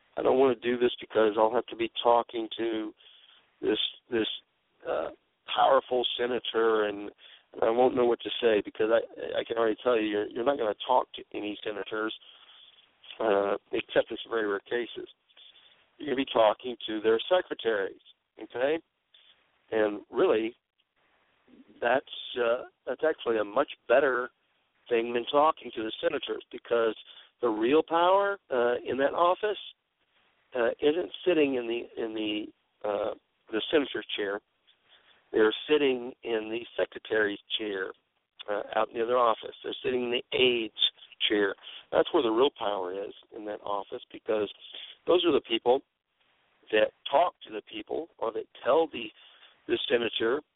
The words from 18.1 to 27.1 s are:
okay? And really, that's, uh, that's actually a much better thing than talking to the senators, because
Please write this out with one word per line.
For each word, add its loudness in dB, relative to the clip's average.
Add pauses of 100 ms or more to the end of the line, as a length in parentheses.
okay? -2 (920)
And 0 (100)
really, 0 (1300)
that's, 2 (380)
uh, 0 (220)
that's -6
actually -2
a 0
much -2 (180)
better 4 (600)
thing 0
than -2
talking 2
to -6
the -6 (100)
senators, -4
because 0 (460)